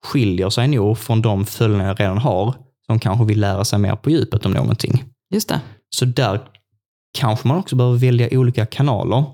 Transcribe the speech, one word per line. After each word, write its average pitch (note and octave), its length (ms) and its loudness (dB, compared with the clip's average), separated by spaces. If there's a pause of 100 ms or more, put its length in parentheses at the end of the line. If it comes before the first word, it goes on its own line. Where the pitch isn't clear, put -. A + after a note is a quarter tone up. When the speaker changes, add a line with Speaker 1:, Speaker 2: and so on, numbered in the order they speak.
Speaker 1:
skiljer F#2+ 440 0
sig B2 180 0
nog A2 300 2
från A2 240 0
de G2+ 240 0
följare G#2 420 0
jag G2 120 -4
redan G2 180 0
har A2+ 360 0 (320)
som A2 120 0
kanske G#2+ 260 0
vill G#2+ 160 2
lära G2+ 240 0
sig G#2 140 0
mer G2+ 180 2
på - 140 -4
djupet C#3 360 0
om F#2+ 60 0
någonting. - 520 0 (300)
Speaker 2:
Just G#3+ 140 -2
det. C#3+ 120 -4 (300)
Speaker 1:
Så - 140 -2
där A#2+ 360 0 (800)
kanske A#2 300 0
man D3+ 100 2
också F#3 180 -4
behöver B2 220 2
välja A#2+ 340 4
olika A#2+ 340 2
kanaler. A#2 680 0